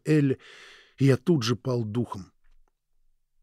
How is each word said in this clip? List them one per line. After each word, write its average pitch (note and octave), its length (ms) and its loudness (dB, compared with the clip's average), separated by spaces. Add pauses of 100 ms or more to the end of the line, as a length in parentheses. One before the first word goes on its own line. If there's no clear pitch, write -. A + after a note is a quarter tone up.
Элли, D3 340 0 (600)
и C3+ 80 2
я B2+ 100 4
тут D#3 260 0
же A2+ 140 -2
пал A#2+ 280 -6
духом. G#2 480 -8 (1120)